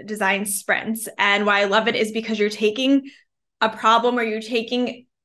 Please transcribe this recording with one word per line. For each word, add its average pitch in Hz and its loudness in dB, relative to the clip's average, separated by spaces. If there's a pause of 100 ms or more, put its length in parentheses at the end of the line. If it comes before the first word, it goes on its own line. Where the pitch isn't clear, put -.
design 202 -2
sprints. - -4 (100)
And 202 2
why 202 4
I - 2
love 202 2
it 226 0
is 214 0
because 220 -4
you're 208 2
taking 262 0 (520)
a 220 2
problem 233 2
or - 0
you're 220 -2
taking 240 -4 (200)